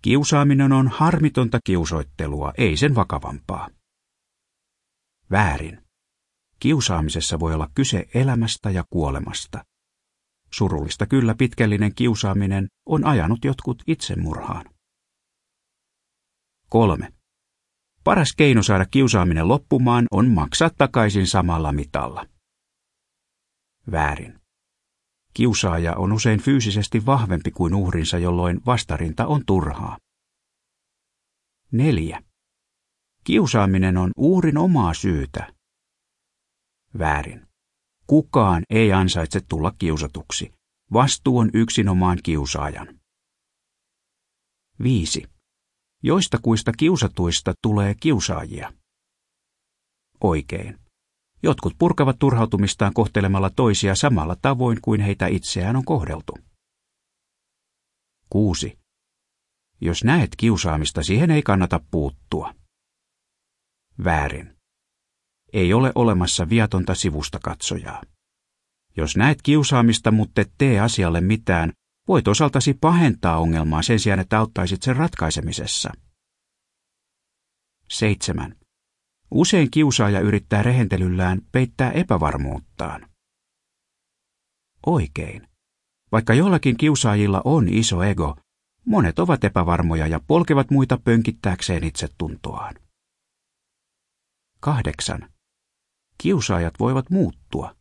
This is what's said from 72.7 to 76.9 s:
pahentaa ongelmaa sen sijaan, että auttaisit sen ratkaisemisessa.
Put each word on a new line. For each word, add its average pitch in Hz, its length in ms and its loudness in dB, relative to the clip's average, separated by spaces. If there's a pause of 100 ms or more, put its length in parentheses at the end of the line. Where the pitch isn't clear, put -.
pahentaa 151 640 2
ongelmaa 80 440 0
sen 113 180 2
sijaan, 98 200 0
että 101 180 0
auttaisit 95 440 -2
sen 127 140 0
ratkaisemisessa. - 960 -4 (2000)